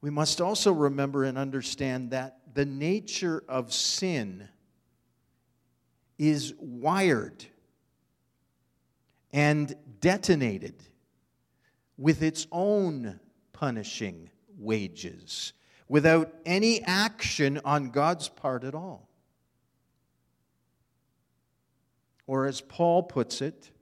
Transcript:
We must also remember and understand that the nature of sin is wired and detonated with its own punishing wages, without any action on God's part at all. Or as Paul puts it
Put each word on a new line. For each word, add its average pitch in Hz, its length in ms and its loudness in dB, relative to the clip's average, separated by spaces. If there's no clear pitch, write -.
We 147 60 -6
must 151 320 0
also 202 320 4
remember 139 520 2
and 131 120 -2
understand 131 760 -4
that 131 260 -6
the 143 100 2
nature 160 840 -2
of 127 220 -4
sin 104 760 -2
is 147 420 0
wired 135 840 0
and 147 440 2
detonated 160 840 0
with 143 240 2
its 160 280 -2
own 170 680 -2
punishing 104 760 -6
wages, 92 960 -6
without 160 480 4
any 208 360 2
action 180 800 0
on 139 280 0
God's 151 380 0
part 127 360 -6
at 135 100 -10
all. 160 320 -14
Or 135 200 0
as 135 160 -6
Paul 170 400 2
puts 143 400 -2
it - 280 -10